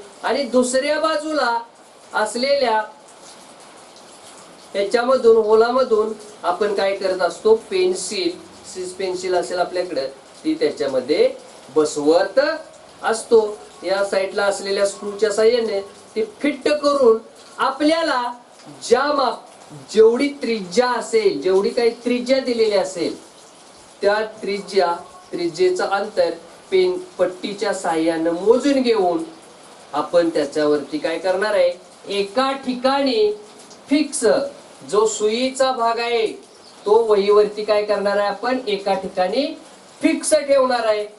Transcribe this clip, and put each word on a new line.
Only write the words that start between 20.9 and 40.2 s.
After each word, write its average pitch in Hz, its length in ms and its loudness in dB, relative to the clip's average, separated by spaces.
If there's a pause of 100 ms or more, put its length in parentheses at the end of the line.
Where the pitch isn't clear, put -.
असेल, 214 520 0
जेवढी 190 280 2
काही 233 200 0
त्रिज्या 247 480 0
दिलेली 226 380 0
असेल, 175 460 -2 (800)
त्या 208 220 2 (180)
त्रिज्या, 190 540 -2 (360)
त्रिज्येचं 180 560 0
अंतर 196 420 0 (400)
पेन 180 280 2 (200)
पट्टीच्या 196 560 -2
साहाय्यानं 165 560 0
मोजून 247 520 0
घेऊन 185 400 0 (720)
आपण 165 360 0
त्याच्यावरती 147 680 -2
काय 165 200 -4
करणार 190 360 -2
आहे, 180 180 2 (360)
एका 202 440 -2
ठिकाणी 254 800 0 (580)
फिक्स, 285 340 0 (640)
जो 214 160 2
सुईचा 254 640 0
भाग 233 260 -2
आहे 233 280 0 (600)
तो 208 80 6 (100)
वहीवरती 208 600 4
काय 208 200 2
करणार 202 320 0
आहे 202 120 2
आपण, 240 300 -2 (100)
एका 196 260 0
ठिकाणी 196 640 -2 (440)
फिक्स 311 320 2